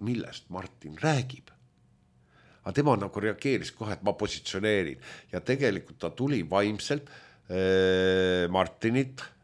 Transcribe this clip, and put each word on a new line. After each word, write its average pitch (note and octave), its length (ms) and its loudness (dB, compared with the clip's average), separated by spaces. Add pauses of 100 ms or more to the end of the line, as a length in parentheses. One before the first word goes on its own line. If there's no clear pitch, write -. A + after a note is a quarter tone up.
millest - 480 -6
Martin - 480 -12
räägib. C#3+ 540 -2 (1120)
Aga F#2+ 100 -6
tema C#3+ 240 4
nagu G2 240 -6
reageeris A2 480 -2
kohe, G#2+ 240 -6
et - 80 -16
ma G2+ 160 2
positsioneerin. G2 800 -2 (320)
Ja F2+ 80 -4
tegelikult B2 640 -2
ta E2+ 80 -4
tuli B2+ 320 -2
vaimselt, G#2 640 0 (400)
eh, F#2 1040 4
Martinit A2+ 720 0 (200)